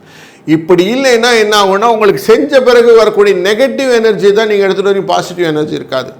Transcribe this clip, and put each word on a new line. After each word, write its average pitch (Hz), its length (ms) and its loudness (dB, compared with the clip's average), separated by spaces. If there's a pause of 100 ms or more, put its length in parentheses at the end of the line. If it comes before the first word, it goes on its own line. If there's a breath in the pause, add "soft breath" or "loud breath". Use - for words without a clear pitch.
(460 loud breath)
இப்படி 170 480 0
இல்லைன்னா 247 440 0
என்ன 214 260 0
ஆகும்னா, 196 200 0
உங்களுக்கு 214 360 0
செஞ்ச 269 400 2
பிறகு 240 360 4
வரக்கூடிய 208 400 2
நெகட்டிவ் 226 560 -2
எனர்ஜி 208 400 0
தான் 220 140 0
நீங்க 208 180 -2
எடுத்துட்டு 190 280 -2
வரீங்க, 196 120 -4
பாசிட்டிவ் 175 420 -4
எனர்ஜி 151 280 -4
இருக்காது. 131 460 -8